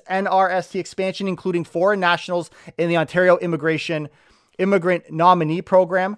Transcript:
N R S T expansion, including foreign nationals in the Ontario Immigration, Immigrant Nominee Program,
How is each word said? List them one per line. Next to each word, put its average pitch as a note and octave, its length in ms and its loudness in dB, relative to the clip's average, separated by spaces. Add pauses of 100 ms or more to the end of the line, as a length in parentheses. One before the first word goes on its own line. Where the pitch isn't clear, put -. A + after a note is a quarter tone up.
N F#3+ 180 -2
R F#3+ 240 2
S F3+ 200 -4
T G3 80 -6
expansion, F#3+ 500 -6
including F3 360 -4
foreign F#3+ 360 0
nationals F3 500 -2 (280)
in E3+ 100 0
the E3+ 80 0
Ontario F3 420 4
Immigration, D#3+ 680 -4 (500)
Immigrant F#3 540 0
Nominee E3+ 480 2
Program, F#3 580 0